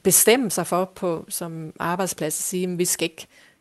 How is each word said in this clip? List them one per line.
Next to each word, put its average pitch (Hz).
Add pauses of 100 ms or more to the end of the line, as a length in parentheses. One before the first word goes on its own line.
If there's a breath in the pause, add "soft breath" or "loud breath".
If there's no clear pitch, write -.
bestemme 220
sig 170
for, 180 (100)
på, 170
som 160
arbejdsplads 170
at -
sige, 180
"Men 175
vi 180
skal -
ikke, - (340 soft breath)